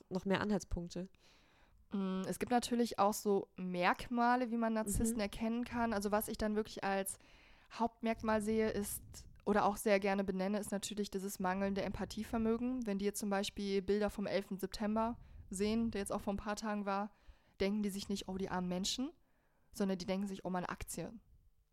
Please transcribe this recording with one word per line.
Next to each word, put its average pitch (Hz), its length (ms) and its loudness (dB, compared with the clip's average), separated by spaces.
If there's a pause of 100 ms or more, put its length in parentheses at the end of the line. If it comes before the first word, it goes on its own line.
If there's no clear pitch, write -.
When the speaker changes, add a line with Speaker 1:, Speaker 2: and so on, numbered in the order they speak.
Speaker 1:
noch 185 160 -4
mehr 190 160 4
Anhaltspunkte? 180 640 -2 (840)
Speaker 2:
Mm, 190 360 0
es 185 120 -4
gibt - 120 0
natürlich 240 460 2
auch 202 160 6
so 202 420 2
Merkmale, 240 960 2
wie 233 60 -2
man 226 160 2
Narzissten 220 440 0
Speaker 1:
Mhm. - 40 -2
Speaker 2:
erkennen 226 440 -2
kann. 233 280 0
Also 202 180 0
was 214 160 2
ich 220 100 -6
dann 214 180 0
wirklich - 280 -2
als 196 360 -2 (520)
Hauptmerkmal 220 720 0
sehe, 220 300 2
ist, - 300 -2 (440)
oder 208 200 4
auch 202 120 4
sehr 202 220 6
gerne 196 240 2
benenne, 190 360 0
ist 208 120 -4
natürlich 202 400 -4
dieses 196 280 -4
mangelnde 196 440 2
Empathievermögen. 226 1040 0
Wenn 196 100 0
die 196 80 -2
jetzt 202 140 0
zum 208 100 -2
Beispiel 196 540 0
Bilder 202 260 2
vom 202 160 -4
elften 196 320 -2
September 220 600 -2 (340)
sehen, 214 400 0
der 202 100 -2
jetzt 202 100 -4
auch 208 100 -2
vor 202 120 -2
ein 202 40 -2
paar 208 180 -4
Tagen 208 320 -4
war, 202 240 -2 (480)
denken 202 240 2
die 208 80 2
sich 196 180 -6
nicht, 196 180 -4
„Oh, 190 100 -6
die 190 120 -2
armen 180 200 -2
Menschen“, 214 420 -2 (600)
sondern 190 280 0
die 175 80 -8
denken 196 200 0
sich, 190 180 -8
„Oh, 180 40 -2
meine 180 200 -2
Aktien - 520 -8 (520)